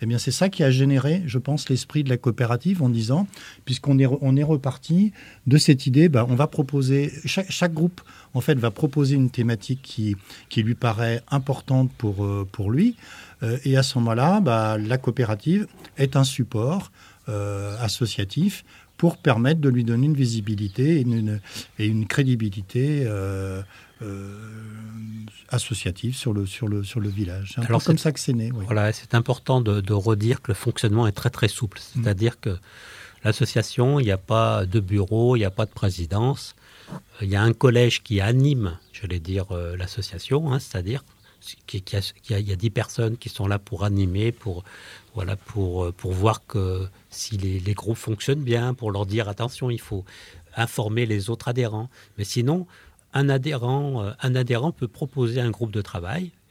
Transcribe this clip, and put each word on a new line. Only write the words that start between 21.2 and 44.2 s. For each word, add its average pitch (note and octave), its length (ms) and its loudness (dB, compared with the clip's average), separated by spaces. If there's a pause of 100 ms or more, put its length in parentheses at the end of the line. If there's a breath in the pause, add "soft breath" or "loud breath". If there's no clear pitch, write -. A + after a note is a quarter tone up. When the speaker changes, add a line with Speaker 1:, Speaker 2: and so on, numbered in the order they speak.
Speaker 1:
et A2 60 0
une G#2+ 200 2
crédibilité, B2 1000 0
euh, F#2+ 560 -4 (400 loud breath)
euh, G2+ 360 -12 (1120)
associative A#2 640 -2
sur A#2+ 180 -2
le, G2+ 120 0
sur G#2 220 -6
le, G2+ 160 -2
sur G2 160 -6
le G2+ 80 -2
village. G2 460 -4
C'est B2 60 -6
un A#2 40 0
peu A#2 60 -2
Speaker 2:
Alors, A#2 140 4
Speaker 1:
comme D#3+ 140 4
Speaker 2:
c'est - 60 -4
Speaker 1:
ça D#3+ 80 2
que - 80 -4
c'est C3+ 140 -2
né, A2+ 200 -2
oui. G#2 120 -6
Speaker 2:
Voilà, G#2+ 260 2
c'est - 220 -8
important B2+ 480 2
de, G#2 180 2
de G2+ 140 -2
redire G#2+ 480 2
que - 100 -2
le F#2 40 0
fonctionnement A2+ 520 2
est G2+ 60 2
très, - 160 0
très - 180 -2
souple. - 320 -6
Speaker 1:
Mm. - 240 -6
Speaker 2:
C'est-à-dire G#2+ 360 0
que F#2 180 -6 (640 loud breath)
l'association, B2 760 2
il C3 40 2
n'y G#2 80 2
a F#2+ 60 2
pas A2 480 2
de G2+ 140 0
bureau, G#2+ 560 2
il A#2 40 2
n'y G2+ 60 0
a F#2 60 0
pas A2 140 -2
de - 60 -6
présidence. G2+ 840 -2 (640 loud breath)
Il G2 80 -4
y G2+ 60 0
a G2+ 60 2
un A#2 120 4
collège A#2+ 500 4
qui G2+ 180 0
anime, A#2+ 560 2 (140)
j'allais F#2 280 -6
dire, F#2 320 -4
euh, F2 260 -6
l'association, B2+ 720 -4
hein, C3+ 80 0
c'est-à-dire G2 460 -6 (600 soft breath)
qui, G2 160 -8
qui - 140 -6
a, G2 60 0
qui - 320 -8
a, G2+ 60 0
il G#2 100 -4
y - 20 -2
a F#2+ 40 -2
dix G#2+ 160 -2
personnes A#2 460 -2
qui - 120 -12
sont G2 180 -4
là G2+ 120 0
pour G2+ 260 -6
animer, G2+ 460 0